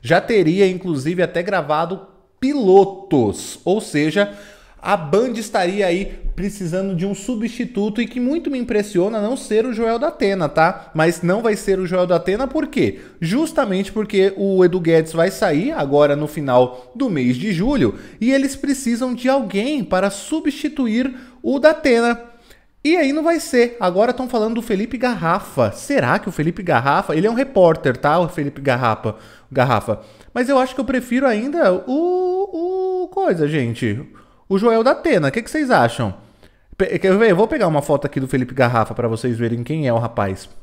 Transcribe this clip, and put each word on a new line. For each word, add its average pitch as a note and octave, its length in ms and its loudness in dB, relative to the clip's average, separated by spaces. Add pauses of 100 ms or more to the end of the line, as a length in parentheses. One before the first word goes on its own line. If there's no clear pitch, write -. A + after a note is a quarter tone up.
Já E3 200 2
teria, F#3+ 480 2
inclusive, F3 540 -2
até E3+ 180 -2
gravado E3+ 640 -2 (320)
pilotos, F#3+ 1300 2
ou G3+ 160 0
seja, D#3 500 0 (500)
a G3+ 140 0
Band F#3+ 360 0
estaria G3+ 540 -2
aí F#3 340 -2 (160)
precisando F#3+ 600 -4
de E3+ 100 -2
um G3+ 100 -2
substituto G#3+ 840 -4
e A3+ 60 -2
que B3 120 -8
muito C#4+ 320 -2
me C4 80 -4
impressiona G#3 640 0
não A3 140 -2
ser A3 300 0
o B3+ 80 -4
Joel A3+ 240 0
Datena, G3 500 0
tá? D#3+ 460 2
Mas E3 280 2
não F#3 200 2
vai A3 140 2
ser G3 240 0
o F#3 60 -2
Joel F3+ 200 0
Datena F#3 420 0
por D4+ 200 -2
quê? B2 320 0 (200)
Justamente G3+ 720 0
porque G3+ 460 2
o G3 260 4
Edu F3+ 160 4
Guedes E3 340 2
vai E3+ 180 2
sair F#3+ 400 0
agora C#3+ 440 4
no D3+ 120 -4
final B2+ 680 0
do B3 140 -2
mês B2+ 280 0
de G3 140 -4
julho F3+ 460 0 (220)
e A#3 120 2
eles C4+ 240 0
precisam B3+ 580 -2
de B3 160 -2
alguém A#3+ 540 0
para F#3+ 260 0
substituir C4+ 1040 -2 (260)
o C4+ 180 -2
Datena. B3 600 2 (640)
E D#4+ 140 2
aí C#4 160 2
não D#4 100 -2
vai E4 160 2
ser. A#3+ 400 0
Agora G3 320 2
tão B3+ 160 -6
falando A3+ 280 -2
do A#3 60 -2
Felipe A3+ 360 -4
Garrafa. F3 720 0
Será F#3+ 480 0
que - 80 -8
o - 60 -6
Felipe E3+ 280 -2
Garrafa, D3+ 540 0
ele F3 120 0
é A3+ 40 0
um A#3 40 -4
repórter, E3 600 2
tá? D3+ 240 0
O F3 80 0
Felipe C#3+ 320 -6
Garrafa, B2+ 560 0 (340)
Garrafa. A#2+ 520 0 (320)
Mas B3 160 -2
eu C#4 80 4
acho C4 180 0
que C#4 60 -4
eu A3+ 40 -2
prefiro B3 400 -2
ainda B3+ 480 2 (140)
o, F#4 1160 -2
o F4 40 -6
coisa, A#3+ 400 0
gente. B2 580 -2 (440)
O G3 80 2
Joel A3+ 260 2
Datena. A3+ 460 2
O - 20 -2
que A#3 100 -4
que A3+ 80 -12
vocês D4 220 -2
acham? A#2 420 2 (640)
Pe-, F#3 220 -2
quer F#3+ 180 4
ver? A3 140 6
Eu F3 40 6
vou G#3+ 120 2
pegar A#3+ 200 0
uma D3+ 140 2
foto C#3+ 240 0
aqui C#3 140 -4
do C3 80 -4
Felipe B2+ 260 -2
Garrafa A#2+ 400 2
pra A#2 140 -2
vocês A2+ 300 -2
verem A#2 260 -2
quem D3+ 240 -2
é A#2+ 60 2
o A#2 40 2
rapaz. G#2 520 -4 (140)